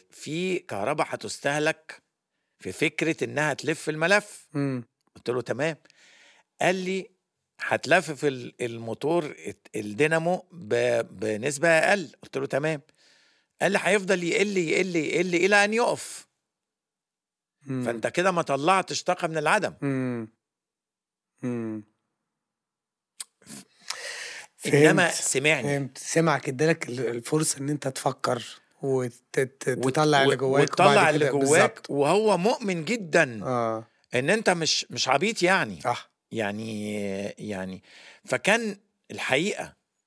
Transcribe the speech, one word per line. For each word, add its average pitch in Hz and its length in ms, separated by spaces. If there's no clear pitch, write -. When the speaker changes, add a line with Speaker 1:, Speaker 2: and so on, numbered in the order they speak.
Speaker 1:
في 175 480
كهربا 127 500
هتستهلك 147 920
في 92 140
فكرة 156 520
إنها 135 300
تلف 156 340
الملف." 170 640
Speaker 2:
مم. 135 300
Speaker 1:
قلت - 140
له: 123 120
"تمام." 139 340
قال 175 140
لي: 185 360
"هتلف 170 500
في 147 180
ال-، 127 320
الموتور 120 640
الت-، - 520
الدينامو 156 760
ب-، 117 680
بنسبة 127 480
أقل." 165 440
قلت - 160
له: 135 80
"تمام." 147 340
قال 175 100
لي: 202 100
"هيفضل 185 420
يقل، 196 320
يقل، 180 400
يقل 170 380
إلى 202 300
أن 208 100
يقف." 226 520
Speaker 2:
مم. 131 180
Speaker 1:
فأنت 117 220
كده 180 240
ما 170 120
طلعتش 151 600
طاقة 180 260
من 160 100
العدم. 156 440
Speaker 2:
مم. 127 460
مم. 113 400
Speaker 1:
إنما 160 420
Speaker 2:
فهمت. - 60
Speaker 1:
سمعني. 139 540
Speaker 2:
فهمت. 139 300
سمعك 160 500
ادالك 151 400
ال-، 123 200
الفرصة 135 520
إن 139 80
أنت 143 200
تفكر 127 560
وت-، 131 300
ت-، - 360
Speaker 1:
وت-، 127 260
Speaker 2:
تطلع 151 280
اللي 139 120
Speaker 1:
و-، 127 40
Speaker 2:
جواك 135 240
Speaker 1:
وتطلع 143 300
Speaker 2:
وبعد 165 220
Speaker 1:
اللي 151 140
Speaker 2:
كده، 135 100
Speaker 1:
جواك، - 20
Speaker 2:
بالظبط. - 160
Speaker 1:
وهو 180 480
مؤمن 196 460
جدا 160 600
Speaker 2:
آه. 117 420
Speaker 1:
إن 131 160
أنت 214 200
مش، 165 400
مش 120 180
عبيط 175 340
يعني. 165 380
Speaker 2:
صح. - 320
Speaker 1:
يعني، 107 640
يعني، 92 440
فكان 208 520
الحقيقة، - 640